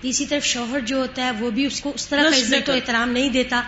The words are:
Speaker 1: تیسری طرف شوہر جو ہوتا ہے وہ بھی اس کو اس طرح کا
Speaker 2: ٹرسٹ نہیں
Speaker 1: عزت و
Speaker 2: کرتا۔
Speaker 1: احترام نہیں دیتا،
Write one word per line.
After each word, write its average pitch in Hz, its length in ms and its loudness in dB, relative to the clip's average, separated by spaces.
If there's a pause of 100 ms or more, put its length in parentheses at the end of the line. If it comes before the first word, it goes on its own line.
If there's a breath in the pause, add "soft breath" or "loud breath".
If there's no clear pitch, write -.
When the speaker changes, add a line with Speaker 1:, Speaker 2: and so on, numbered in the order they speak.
Speaker 1:
تیسری 262 240 -2
طرف 294 200 -2
شوہر 240 400 -2
جو 262 120 -2
ہوتا 254 280 -2
ہے 254 140 0
وہ 240 120 -2
بھی 262 140 0
اس - 160 -4
کو 285 140 -4
اس - 120 -6
طرح 294 160 2
کا 311 60 6
Speaker 2:
ٹرسٹ 262 200 2
نہیں 277 100 2
Speaker 1:
عزت 269 100 -2
و - 20 2
Speaker 2:
کرتا۔ - 20 2
Speaker 1:
احترام 247 380 0
نہیں 254 180 2
دیتا، 247 380 2